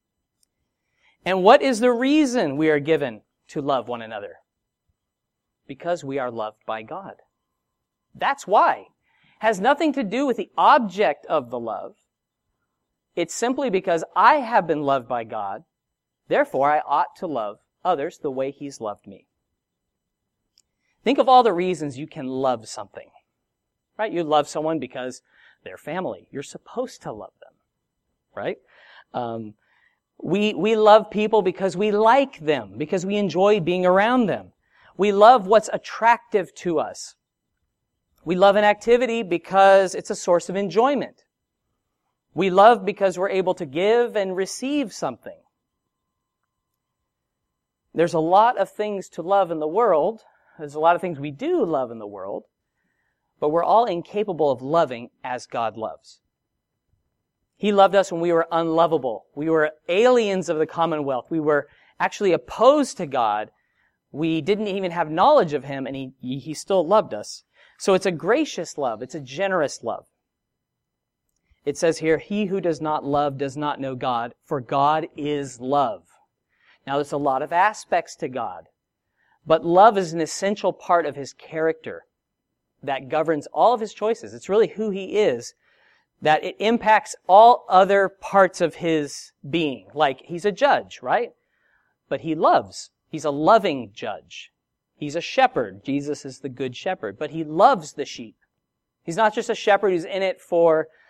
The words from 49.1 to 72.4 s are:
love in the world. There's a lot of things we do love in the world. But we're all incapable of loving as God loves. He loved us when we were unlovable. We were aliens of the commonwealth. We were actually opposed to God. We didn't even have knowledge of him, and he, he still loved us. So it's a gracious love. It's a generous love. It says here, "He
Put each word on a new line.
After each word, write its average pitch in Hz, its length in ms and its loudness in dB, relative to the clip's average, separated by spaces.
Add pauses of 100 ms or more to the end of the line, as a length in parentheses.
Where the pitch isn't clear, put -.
love 190 280 2
in 165 100 -6
the 151 80 -4
world. 190 540 0 (380)
There's 147 160 -14
a 151 40 -8
lot 165 160 4
of 170 60 -4
things 170 180 -6
we 147 120 -8
do 285 340 -2
love 135 240 -2
in 113 100 -14
the 107 80 -14
world. 101 360 -10 (960)
But 151 100 -2
we're 170 140 0
all 220 220 4
incapable 175 640 -4
of 123 100 -6
loving 131 480 -2 (140)
as 127 220 -8
God 113 320 -6
loves. 101 440 -12 (1300)
He 208 160 -2
loved 196 240 6
us 190 160 2
when 170 100 -4
we 175 100 0
were 165 200 2
unlovable. 160 760 0 (100)
We 156 140 -4
were 156 220 2 (160)
aliens 202 600 2
of 160 80 -2
the 156 100 0
commonwealth. 151 640 -4
We 165 100 -4
were 147 280 0 (320)
actually 190 340 0
opposed 262 640 2
to 180 80 -8
God. 110 460 -2 (600)
We 160 300 -4
didn't 202 260 -2
even 190 240 -4
have 170 180 -4
knowledge 185 440 4
of 131 100 -4
him, 135 240 -8
and 135 80 -10
he, 131 240 -12
he 139 340 -10
still 185 320 0
loved 185 280 2
us. - 300 -14 (340)
So - 160 2
it's 185 120 2
a 190 60 0
gracious 180 640 -2
love. 117 240 -4
It's 131 140 -12
a 160 40 -10
generous 151 640 -4
love. 113 220 -8 (1600)
It 143 120 -4
says 165 200 0
here, 160 200 0
"He 202 280 -4